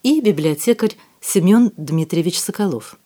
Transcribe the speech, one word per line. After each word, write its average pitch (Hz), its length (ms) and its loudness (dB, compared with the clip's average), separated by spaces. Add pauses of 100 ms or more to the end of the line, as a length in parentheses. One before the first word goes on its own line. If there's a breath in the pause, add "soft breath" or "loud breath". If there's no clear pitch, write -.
и 294 200 0
библиотекарь 208 720 0 (260 soft breath)
Семён 208 560 4
Дмитриевич 160 600 -4
Соколов. 185 680 -6